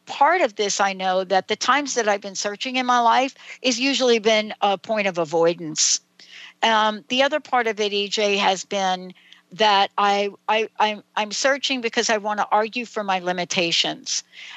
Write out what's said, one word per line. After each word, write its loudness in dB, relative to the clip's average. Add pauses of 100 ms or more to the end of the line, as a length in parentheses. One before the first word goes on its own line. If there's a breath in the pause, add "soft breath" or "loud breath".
part 2
of 0
this, -2
I 0
know 0
that 0
the -2
times 0
that 0
I've 0
been -12
searching -6
in -2
my 2
life 2 (260 loud breath)
is 0
usually 2
been 2
a 2
point -2
of -2
avoidance. 0 (640 loud breath)
Um, 0
the 0
other 0
part -2
of -4
it, -2
E -2
J, 0
has 0
been -4 (380 soft breath)
that 2
I, 2 (180)
I, 0 (100)
I'm, -2 (140)
I'm -4
searching 0
because -2
I 2
want -4
to 0
argue 0
for -8
my 0
limitations. -2 (320 loud breath)